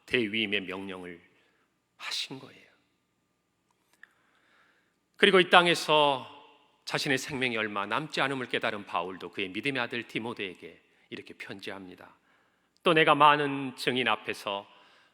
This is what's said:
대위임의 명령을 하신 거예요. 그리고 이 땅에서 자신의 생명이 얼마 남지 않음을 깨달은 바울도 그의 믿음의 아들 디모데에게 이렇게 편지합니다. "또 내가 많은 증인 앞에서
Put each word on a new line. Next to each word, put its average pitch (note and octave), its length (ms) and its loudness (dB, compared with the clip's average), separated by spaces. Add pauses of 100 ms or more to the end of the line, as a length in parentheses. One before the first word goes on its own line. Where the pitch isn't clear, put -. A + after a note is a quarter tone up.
대위임의 G#2 560 -2
명령을 F#2 580 -12 (800)
하신 - 420 -8
거예요. - 280 -20 (2500)
그리고 F#3+ 220 6
이 F3+ 100 2
땅에서 D3+ 840 4 (520)
자신의 D3 320 -2
생명이 B2+ 400 -4
얼마 G#2 280 -4
남지 C#3+ 360 -4
않음을 C3+ 260 -4
깨달은 G#2+ 380 -4
바울도 F2+ 460 -8
그의 F#2+ 180 -6
믿음의 B2 320 -6
아들 A#2 260 -8
디모데에게 G2 720 -10 (300)
이렇게 G#2 240 -16
편지합니다. F#2+ 840 -16 (680)
"또 F3+ 100 4
내가 D#3 220 6
많은 C#3 600 4
증인 B2+ 320 -2
앞에서 G#2 580 -4 (480)